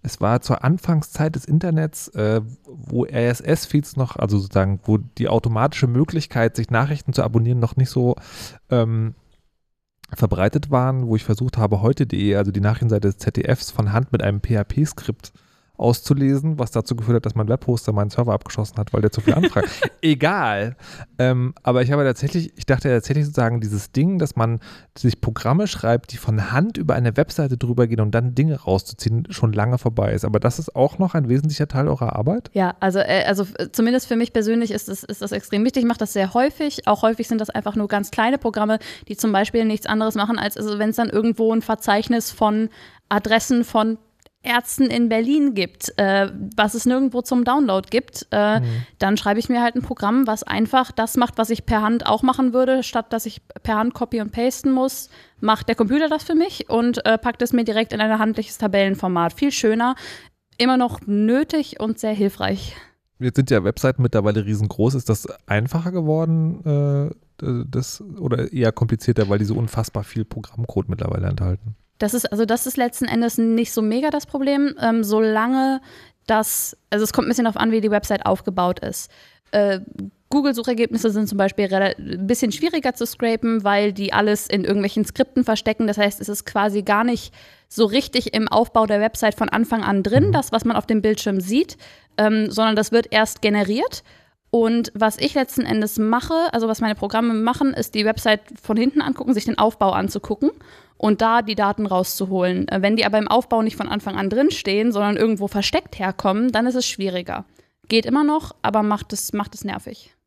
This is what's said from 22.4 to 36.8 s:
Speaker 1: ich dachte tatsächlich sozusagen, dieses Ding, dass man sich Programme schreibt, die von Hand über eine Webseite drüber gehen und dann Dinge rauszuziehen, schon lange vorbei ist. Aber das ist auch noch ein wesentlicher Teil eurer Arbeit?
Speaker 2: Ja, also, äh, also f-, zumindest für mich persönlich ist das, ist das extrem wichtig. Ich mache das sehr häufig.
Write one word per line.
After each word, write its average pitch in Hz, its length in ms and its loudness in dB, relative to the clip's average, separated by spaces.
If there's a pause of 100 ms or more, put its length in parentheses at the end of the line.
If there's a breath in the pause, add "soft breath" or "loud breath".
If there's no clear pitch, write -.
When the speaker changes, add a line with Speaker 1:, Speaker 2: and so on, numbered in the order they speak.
Speaker 1:
ich - 100 -12
dachte 135 240 2
tatsächlich 139 340 2
sozusagen, 120 380 0
dieses 101 280 -4
Ding, 175 280 2
dass 143 180 -2
man 117 240 0 (340 loud breath)
sich - 280 0
Programme 127 440 0
schreibt, 117 460 -2
die 120 60 -14
von 107 340 -2
Hand 185 240 0
über 165 200 0
eine 120 200 0
Webseite 139 400 0
drüber 120 300 2
gehen 110 140 0
und 107 140 2
dann 120 200 0
Dinge 143 260 2
rauszuziehen, 110 680 -2
schon 110 240 0
lange 113 240 0
vorbei 113 340 0
ist. - 140 -2
Aber 107 120 2
das - 200 0
ist - 180 -10
auch 135 220 2
noch 185 160 0
ein 135 160 0
wesentlicher 147 360 0
Teil 139 220 0
eurer 131 260 -2
Arbeit? 165 380 -2
Speaker 2:
Ja, 185 280 0
also, 190 180 0
äh, 190 280 2
also 196 180 0
f-, - 280 -8
zumindest 240 340 0
für 233 100 -2
mich 233 180 -2
persönlich 226 380 0
ist 208 160 -6
das, 196 140 -10
ist 202 200 -10
das 202 100 -6
extrem 202 320 -2
wichtig. 254 200 2
Ich 233 40 2
mache 233 120 -2
das 214 120 -4
sehr 190 220 -2
häufig. 285 540 0